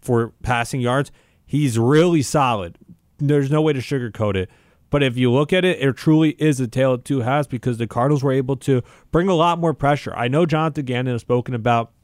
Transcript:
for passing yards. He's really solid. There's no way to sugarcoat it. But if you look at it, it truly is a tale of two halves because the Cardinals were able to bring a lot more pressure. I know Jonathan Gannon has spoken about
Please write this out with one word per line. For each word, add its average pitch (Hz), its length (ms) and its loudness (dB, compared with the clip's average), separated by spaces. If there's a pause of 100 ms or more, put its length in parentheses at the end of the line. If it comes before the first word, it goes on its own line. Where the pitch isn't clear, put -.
for 117 320 -2 (100)
passing 123 380 -2
yards. 127 300 0 (340)
He's 135 340 0
really 151 420 4
solid. 117 560 -2 (400)
There's 143 340 0
no 156 100 2
way 156 120 2
to 131 60 -6
sugarcoat 110 580 -4
it. 92 120 -4 (420)
But 143 120 2
if 123 140 -2
you 123 120 2
look 143 220 2
at 185 140 2
it, 160 160 0
it 135 160 0
truly 156 420 2
is 147 200 0
a 127 80 -4
tale 131 260 0
of 123 100 -6
two 139 160 -2
halves 135 280 -2
because 123 300 -4
the 117 80 -4
Cardinals 131 380 0
were 139 80 0
able 135 260 -2
to 127 240 0 (300)
bring 175 160 2
a 185 80 2
lot 170 240 2
more 165 140 0
pressure. 143 420 -2
I 120 140 -2
know 156 160 2
Jonathan 156 400 -2
Gannon 127 280 -4
has 113 80 -4
spoken 123 320 -2
about 117 380 0 (120)